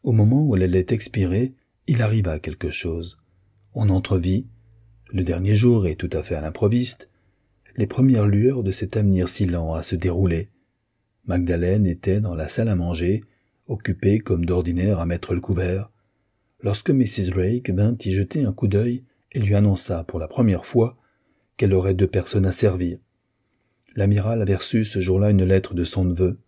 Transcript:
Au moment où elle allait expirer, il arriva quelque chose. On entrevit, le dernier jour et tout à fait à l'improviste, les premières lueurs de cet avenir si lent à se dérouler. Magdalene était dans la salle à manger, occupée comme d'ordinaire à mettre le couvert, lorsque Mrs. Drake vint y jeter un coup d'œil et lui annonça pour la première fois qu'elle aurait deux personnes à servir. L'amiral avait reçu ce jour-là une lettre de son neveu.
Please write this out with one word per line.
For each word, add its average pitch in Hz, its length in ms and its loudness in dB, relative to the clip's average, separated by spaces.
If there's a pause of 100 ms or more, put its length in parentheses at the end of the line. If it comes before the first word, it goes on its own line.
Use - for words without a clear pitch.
Au 127 80 0
moment 113 340 4
où 120 100 2
elle 92 80 4
allait 90 260 2
expirer, 107 640 -2 (320)
il 120 140 0
arriva 104 380 0
quelque 78 300 -8
chose. 82 500 -8 (540)
On 107 160 0
entrevit, 95 580 0 (640)
le 95 120 -2
dernier 90 320 0
jour 113 320 4
et 80 80 -2
tout 87 180 -8
à 78 100 -4
fait 85 120 -6
à 76 60 -6
l'improviste, 107 720 -2 (640)
les 104 120 -2
premières 127 400 4
lueurs 117 360 2
de 95 80 -2
cet 95 240 -6
avenir 95 320 2
si - 180 -2
lent 85 280 -2
à 80 100 -4
se - 120 -6
dérouler. 87 540 -2 (760)
Magdalene 90 600 0
était 92 360 -2
dans 90 140 -4
la 78 120 -6
salle 113 220 -2
à 98 60 0
manger, 87 480 -2 (440)
occupée 101 520 -2
comme 85 260 -2
d'ordinaire 87 540 0
à 85 60 -4
mettre 87 280 -4
le 87 80 -2
couvert, 92 500 -4 (680)
lorsque - 280 -4
Mrs. 104 420 0
Drake 98 380 -2
vint 104 340 0
y 98 80 -4
jeter 101 320 -2
un 101 100 -2
coup - 140 -2
d'œil 120 360 0 (280)
et - 80 -4
lui 104 160 2
annonça 95 480 0
pour 85 160 -8
la 78 80 -6
première 107 380 0
fois 117 320 0 (600)
qu'elle 98 160 2
aurait 95 200 2
deux 92 140 2
personnes 95 380 0
à 92 60 0
servir. 90 480 -2 (960)
L'amiral 101 460 2
avait 98 140 0
reçu 110 300 -2
ce 98 140 -6
jour-là 95 300 2
une 95 160 4
lettre 95 280 2
de 90 100 -2
son 92 220 -2
neveu. 90 420 0